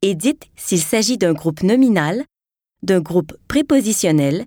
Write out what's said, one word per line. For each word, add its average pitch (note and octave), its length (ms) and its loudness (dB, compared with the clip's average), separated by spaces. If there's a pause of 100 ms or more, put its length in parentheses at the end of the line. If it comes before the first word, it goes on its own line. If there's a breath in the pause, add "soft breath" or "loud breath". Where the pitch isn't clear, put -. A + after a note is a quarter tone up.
et F#3+ 120 0
dites A3 420 -4
s'il - 240 -2
s'agit A3 380 -2
d'un F3+ 140 2
groupe D#3 300 -4
nominal, G#3+ 640 2 (580)
d'un F#3 180 2
groupe E3 360 -2 (120)
prépositionnel G#3 1000 0